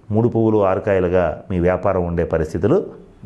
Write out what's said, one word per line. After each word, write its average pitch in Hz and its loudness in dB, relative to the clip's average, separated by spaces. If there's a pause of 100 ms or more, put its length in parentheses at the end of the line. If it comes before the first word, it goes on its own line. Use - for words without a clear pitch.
(100)
మూడు 110 2
పువ్వులు 110 2
ఆరు 95 0
కాయలుగా 90 0
మీ 92 -2
వ్యాపారం 92 0
ఉండే 85 -2
పరిస్థితులు 85 0 (360)